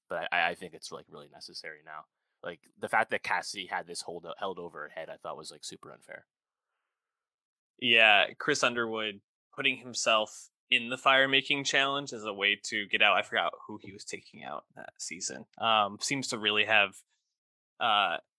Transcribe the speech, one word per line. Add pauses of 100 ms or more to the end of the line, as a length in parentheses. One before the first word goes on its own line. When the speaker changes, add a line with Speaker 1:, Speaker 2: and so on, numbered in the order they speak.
Speaker 1:
but
I,
I
think
it's,
like,
really
necessary
now. (380)
Like, (180)
the
fact
that
Cassidy
had
this
hold, (120)
held
over
her
head,
I
thought
was,
like,
super
unfair. (1500)
Speaker 2:
Yeah, (120)
Chris
Underwood (340)
putting
himself (200)
in
the
fire
making
challenge
as
a
way
to
get
out.
I
forgot (140)
who
he
was
taking
out (100)
that
season. (120)
Um,
seems
to
really
have, (840)
uh, (200)